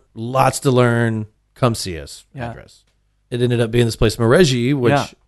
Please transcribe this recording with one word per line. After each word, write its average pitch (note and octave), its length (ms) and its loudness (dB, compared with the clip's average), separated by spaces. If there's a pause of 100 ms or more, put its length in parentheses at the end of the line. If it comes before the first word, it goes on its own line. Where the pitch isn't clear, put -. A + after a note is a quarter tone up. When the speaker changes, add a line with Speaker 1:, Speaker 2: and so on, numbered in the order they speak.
(140)
Speaker 1:
lots C3 460 -2
to C#3 120 0
learn. A#2 540 0 (280)
Come A#2+ 220 -2
see F2 240 -10
us. - 240 -18 (100)
Speaker 2:
Yeah. A#2+ 160 -12
Speaker 1:
Address. - 340 -20 (460)
It B2 120 -4
ended A#2+ 180 0
up A2+ 100 -2
being A#2+ 140 2
this A2+ 120 -2
place, A2+ 200 0
Mereji, C3 580 2
which, B2+ 180 2
Speaker 2:
Yeah. C#3 140 0 (220)